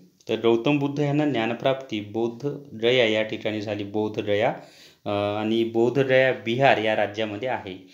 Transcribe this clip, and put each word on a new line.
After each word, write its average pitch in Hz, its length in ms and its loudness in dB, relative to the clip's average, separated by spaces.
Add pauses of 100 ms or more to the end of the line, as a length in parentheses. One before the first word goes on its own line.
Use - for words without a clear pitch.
(280)
तर 113 140 -2
गौतम 117 360 4
बुद्ध 139 220 -2
यांना 147 260 0
ज्ञानप्राप्ती 117 760 -2
बौद्ध 117 460 -4 (360)
गया 120 240 4
या 107 160 2
ठिकाणी 107 380 -4
झाली, 104 240 -6
बौद्ध 107 360 -2
गया. 104 280 2 (580)
अ, 104 40 -4
आणि 107 540 0
बौद्ध 117 340 2
गया 131 340 4
बिहार 117 440 2
या 110 200 0
राज्यामध्ये 107 520 -4
आहे. 104 460 -8